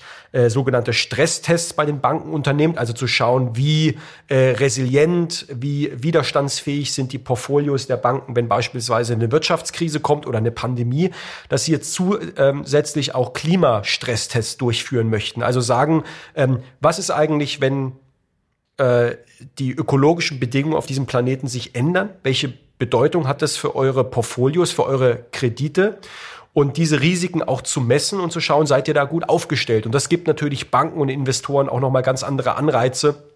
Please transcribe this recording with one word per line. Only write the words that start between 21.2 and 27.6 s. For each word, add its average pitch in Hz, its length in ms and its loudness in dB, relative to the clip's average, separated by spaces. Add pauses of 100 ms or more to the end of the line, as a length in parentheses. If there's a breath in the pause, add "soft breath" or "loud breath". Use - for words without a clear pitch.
sich 120 280 -8
ändern? 180 360 0 (120)
Welche 131 300 -2 (240)
Bedeutung 135 500 2
hat 135 140 -2
das 147 160 -2
für - 180 -4
eure 135 300 2
Portfolios, 143 640 0
für - 140 0
eure 127 480 0
Kredite? 151 640 -2 (560 loud breath)
Und 143 240 2
diese 156 240 2
Risiken 175 420 0
auch - 180 -2